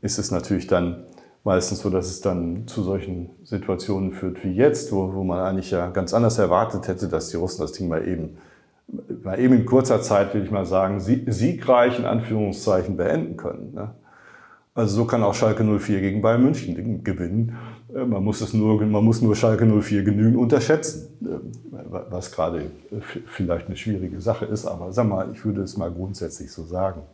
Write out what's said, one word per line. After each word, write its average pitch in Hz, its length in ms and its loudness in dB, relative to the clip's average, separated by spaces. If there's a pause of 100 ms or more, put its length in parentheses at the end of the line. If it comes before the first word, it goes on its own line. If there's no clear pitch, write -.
ist - 160 -4
es 98 100 -4
natürlich 90 380 -2
dann 87 380 0 (380)
meistens 92 360 2
so, 101 100 -2
dass 92 160 0
es 92 160 -10
dann 90 460 -4
zu 107 160 -6
solchen 92 480 -6 (120)
Situationen 95 680 -4
führt 92 300 -6
wie 95 100 -2
jetzt, 131 380 2
wo, 95 240 0
wo 95 80 -4
man 90 160 0
eigentlich 95 320 -2
ja 87 180 0
ganz 92 240 -2
anders 117 240 4
erwartet 92 500 2
hätte, 92 200 -4
dass 80 220 -2
die 85 80 -6
Russen 90 260 -4
das 73 80 -6
Ding 92 160 -6
mal 80 200 -2
eben, 82 300 -6 (840)
mal 95 160 -4
eben 127 160 8
in 113 100 6
kurzer 127 380 6
Zeit, 101 320 4
will 104 80 0
ich 95 80 -4
mal 98 160 0
sagen, 95 320 2
sie-, 104 260 0
siegreich 123 720 4
in 120 80 -2
Anführungszeichen 104 920 0
beenden 95 380 -2
können, - 380 -10
ne? 110 220 -10 (800)
Also 104 200 0
so 113 100 2
kann 117 180 0
auch 101 100 2
Schalke 110 320 2
null 104 140 2
vier 101 200 0
gegen 98 220 0
Bayern 113 200 4
München 110 600 0
gewinnen. 98 540 -2 (360)
Äh, 131 120 -4
man 101 180 0
muss 104 160 -2
es 101 140 -6
nur, 107 320 4
man 107 180 2
muss 113 180 4
nur 107 140 4
Schalke 117 300 4
null 107 160 6
vier 104 220 0
genügend 107 340 4
unterschätzen, 143 840 2
äh, - 720 -12
wa-, 90 180 -8
was 90 220 -8
gerade, 82 280 -2
äh, 82 420 -10
v-, - 240 -12
vielleicht 85 400 -4
eine 95 100 -8
schwierige 90 460 -4
Sache 113 240 -2
ist, 107 200 -4
aber 87 280 -6
sag 113 160 2
mal, 95 240 -2
ich - 100 -16
würde 101 200 -2
es 92 120 -8
mal 87 160 -4
grundsätzlich 87 600 -8
so 85 100 -12
sagen. 90 380 -4 (120)